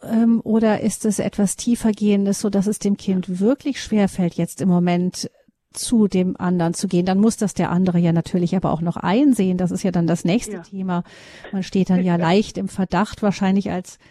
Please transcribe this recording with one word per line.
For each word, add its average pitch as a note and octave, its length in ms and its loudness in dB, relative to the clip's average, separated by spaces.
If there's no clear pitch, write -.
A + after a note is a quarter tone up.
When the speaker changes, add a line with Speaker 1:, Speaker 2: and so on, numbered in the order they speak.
Speaker 1:
ähm, A3+ 400 2
oder A3 380 2
ist - 240 -4
es G#3+ 140 0
etwas - 380 -2
tiefer A#3 360 0
gehendes, G3+ 480 2
so G#3 100 -2
dass G3 160 0
es G#3 120 -2
dem G3+ 180 0
Kind F#3 440 -2
wirklich C4 420 0
schwerfällt, F#3+ 520 0
jetzt - 260 -4
im F#3+ 80 0
Moment F3 640 0
zu A3 360 2
dem F#3 300 0
anderen F3 340 0
zu - 160 -6
gehen, F3 160 2
dann F#3+ 140 0
muss G#3+ 180 4
das G3+ 160 -4
der - 180 -2
andere F3+ 280 2
ja E3+ 140 2
natürlich F3 440 0
aber D#3 160 0
auch D#3 80 -2
noch E3+ 160 -4
einsehen. G3 600 2
Das F3+ 120 0
ist F#3+ 120 -6
ja F#3+ 80 0
dann F3 160 0
das E3 180 0
nächste G3+ 320 0
Speaker 2:
Ja. E3+ 60 -12
Speaker 1:
Thema. F#3 400 -6
Man F#3+ 100 -2
steht F#3 280 0
dann F#3 120 4
ja F3 140 2
Speaker 2:
<laughs> - 0 -
Speaker 1:
leicht E3+ 400 2
im F#3+ 120 -4
Verdacht F#3+ 540 -2
wahrscheinlich G3 480 0
als, F3+ 280 -8